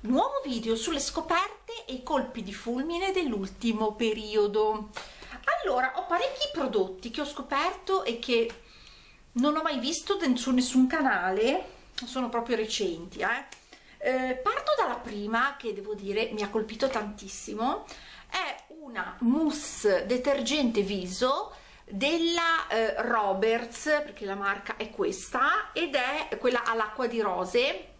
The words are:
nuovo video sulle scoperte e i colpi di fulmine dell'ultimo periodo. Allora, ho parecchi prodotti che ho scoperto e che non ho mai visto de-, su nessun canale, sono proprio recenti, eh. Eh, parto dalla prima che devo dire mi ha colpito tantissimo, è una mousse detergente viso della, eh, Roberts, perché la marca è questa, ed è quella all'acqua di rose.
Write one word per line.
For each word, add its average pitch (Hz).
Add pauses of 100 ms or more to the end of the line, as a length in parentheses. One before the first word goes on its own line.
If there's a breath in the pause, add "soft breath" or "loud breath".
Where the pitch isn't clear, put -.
nuovo 480
video 226
sulle 285
scoperte 381
e 262
i 254
colpi 240
di 196
fulmine 330
dell'ultimo 220
periodo. 214 (760 loud breath)
Allora, 254
ho 370
parecchi 494
prodotti 214
che 294
ho 285
scoperto 339
e 233
che 233 (840 loud breath)
non 294
ho 311
mai 302
visto 320
de-, 277
su 262
nessun 254
canale, 233 (400 loud breath)
sono 247
proprio 233
recenti, 185
eh. 226 (440 loud breath)
Eh, 254
parto 539
dalla 269
prima 233
che 220
devo 202
dire 202
mi 208
ha 202
colpito 226
tantissimo, 214 (440 loud breath)
è 330 (180)
una 233
mousse 247
detergente 254
viso 208 (380 loud breath)
della, 330
eh, 220
Roberts, 226
perché 294
la 196
marca 196
è 220
questa, 254
ed 302
è 262
quella 240
all'acqua 226
di 233
rose. 208 (120)